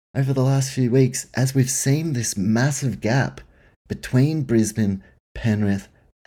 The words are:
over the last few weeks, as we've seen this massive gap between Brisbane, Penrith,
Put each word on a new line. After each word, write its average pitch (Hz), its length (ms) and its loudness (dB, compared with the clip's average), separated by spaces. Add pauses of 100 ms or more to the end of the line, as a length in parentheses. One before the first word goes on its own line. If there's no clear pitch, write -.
(140)
over 135 180 0
the 131 100 0
last 135 300 0
few 123 180 0
weeks, 131 440 2
as 131 200 0
we've 131 160 2
seen 156 420 -2
this 120 240 -4
massive 113 640 -2
gap 117 400 0 (480)
between 147 540 0
Brisbane, 107 600 0 (320)
Penrith, 110 540 -2 (380)